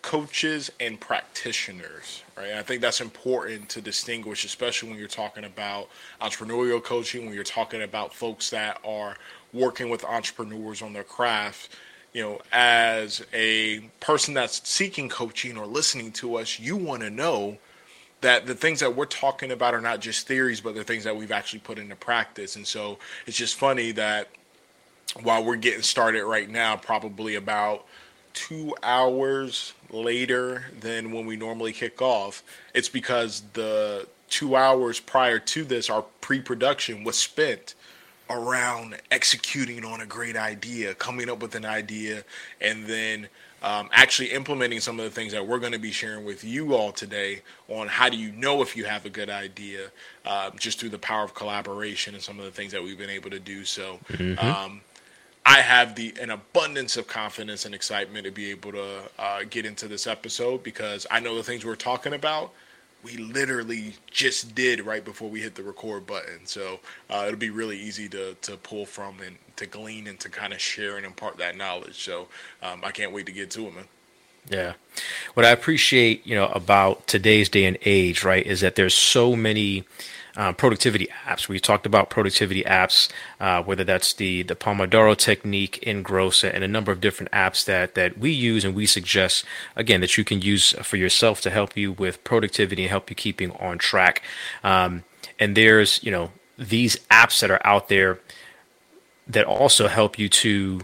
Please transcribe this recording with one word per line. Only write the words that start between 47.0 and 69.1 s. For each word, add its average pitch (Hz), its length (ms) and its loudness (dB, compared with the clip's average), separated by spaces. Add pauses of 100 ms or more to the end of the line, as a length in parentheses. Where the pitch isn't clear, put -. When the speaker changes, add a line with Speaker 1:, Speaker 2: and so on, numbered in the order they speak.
Speaker 1:
on 107 200 -8
how 123 200 6
do 120 80 0
you 110 180 -6
know 127 280 0
if 117 160 -2
you 104 80 -6
have 104 180 -6
a 107 60 -12
good 101 220 -8
idea, 98 580 -12 (360)
uh, 98 340 -4
just - 200 -6
through 117 100 -10
the 101 100 -12
power 110 240 -4
of 98 100 -8
collaboration 104 800 -8
and 98 100 -14
some 101 140 -14
of 101 80 -14
the 95 60 -14
things 98 200 -12
that 95 120 -8
we've 92 160 -12
been 101 100 -12
able 98 220 -10
to 98 80 -10
do. 98 260 -14
So, 92 340 -10 (100)
Speaker 2:
Mm-hmm. 90 280 -6 (100)
Speaker 1:
um, 98 340 -4 (640)
I 135 160 10
have 120 340 4
the, 113 260 -10
an 117 80 -8
abundance 139 680 -2
of 113 100 -6
confidence 107 580 -8
and 104 80 -12
excitement 101 520 -4
to 98 60 -6
be 101 200 -8
able 101 220 -12
to, 98 260 -8 (180)
uh, 101 320 -4
get 110 160 -6
into 107 220 -10
this 104 180 -8
episode 120 560 -4
because 104 480 -10
I 117 100 2
know 117 160 -4
the 113 80 -6
things 120 220 -8
we're 113 100 -6
talking 123 380 -4
about, 156 380 -4 (500)
we 117 140 -18
literally 117 800 -6 (160)
just 127 440 -2
did 123 300 2
right 107 200 -6
before 107 240 -12
we 110 100 -10
hit 110 160 -10
the 98 80 -12
record 101 420 -10
button. 87 400 -12
So, 95 360 -10 (280)
uh, 101 180 -2
it'll 107 120 -6
be 110 100 -4
really 107 300 -8
easy 104 300 -12
to, 95 320 -10
to 101 160 -12
pull 104 280 -10
from 98 360 -14